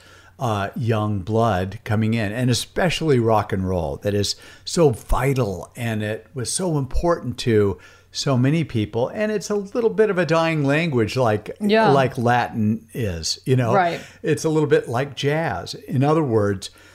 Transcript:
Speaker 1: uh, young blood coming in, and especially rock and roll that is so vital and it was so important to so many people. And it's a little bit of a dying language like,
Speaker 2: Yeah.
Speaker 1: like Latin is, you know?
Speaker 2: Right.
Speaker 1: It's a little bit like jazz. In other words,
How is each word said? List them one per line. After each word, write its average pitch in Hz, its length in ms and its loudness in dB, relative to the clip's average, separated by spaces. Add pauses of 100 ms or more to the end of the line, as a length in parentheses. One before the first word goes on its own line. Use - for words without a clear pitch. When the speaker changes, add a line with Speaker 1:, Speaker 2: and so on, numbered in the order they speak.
(380)
Speaker 1:
uh, 104 380 -4
young 107 440 0
blood 104 640 0
coming 110 280 0
in, 110 200 -2
and 123 180 0
especially 156 680 0
rock 110 360 2
and 95 120 -2
roll 85 360 -2
that 104 120 0
is 101 220 -2 (300)
so 165 240 2
vital 120 840 -2
and 113 260 -4
it 107 320 -6
was 123 180 -8
so 180 260 -2
important 135 600 0
to 104 400 2 (320)
so 135 280 0
many 143 260 2
people. 113 440 -2
And 214 220 -4
it's 214 200 -6
a 208 60 0
little 214 340 -2
bit 208 180 2
of 196 80 0
a 180 80 2
dying 160 400 2
language 139 520 2
like, 110 440 0
Speaker 2:
Yeah. 214 300 4
Speaker 1:
like 131 260 4
Latin 113 800 0
is, 90 500 -4
you 131 100 2
know? 120 200 2
Speaker 2:
Right. 170 260 0 (220)
Speaker 1:
It's 151 220 -2
a 160 40 0
little 151 200 2
bit 147 200 2
like 131 260 -4
jazz. 143 600 -4
In 139 280 -2
other 156 200 4
words, 101 480 0 (240)